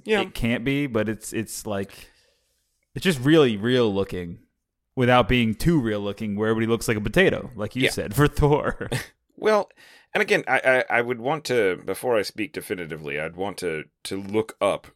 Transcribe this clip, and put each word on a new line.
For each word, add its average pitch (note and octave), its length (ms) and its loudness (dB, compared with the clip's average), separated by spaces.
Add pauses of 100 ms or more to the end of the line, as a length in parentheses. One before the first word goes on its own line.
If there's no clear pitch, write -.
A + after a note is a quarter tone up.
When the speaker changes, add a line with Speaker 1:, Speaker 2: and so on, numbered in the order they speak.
Speaker 1:
Yeah. G#3 180 0
Speaker 2:
it F#3 120 -10
can't A#2 300 -2
be, C#3 240 -2
but A2 200 -2
it's, G#2+ 240 -8
it's - 340 -8
like, G2+ 440 -8 (880)
it's - 80 -6
just E3 160 0
really C#3 360 6
real A#2 380 2
looking F2+ 460 -4 (560)
without B2 320 4
being A#2+ 260 2
too D#3+ 260 2
real G#2+ 200 -2
looking, G2+ 360 -6
where G#2+ 140 0
everybody A2 180 0
looks A2+ 200 0
like A2+ 80 0
a G#2+ 40 -2
potato, B2 540 2
like G#2 220 -8
you B2+ 80 0
Speaker 1:
Yeah. - 60 2
Speaker 2:
said F#2 240 -4
for C#3+ 140 6
<laughs> - 0 -
Thor. - 640 0 (460)
Speaker 1:
Well, G#3 340 0 (420)
and F#3+ 80 0
again, G3+ 280 2
I, C3 420 4
I, A#2 80 2
I - 20 4
would A#2+ 200 -2
want D3+ 240 -4
to, G#2 420 2
before A2+ 320 -2
I G2 40 2
speak G2 300 -8
definitively, D#2 680 -8
I'd E2 160 -8
want F#2+ 220 -6
to, D#2+ 260 -4 (200)
to G2 160 -8
look G2+ 400 -4
up F#2 360 -2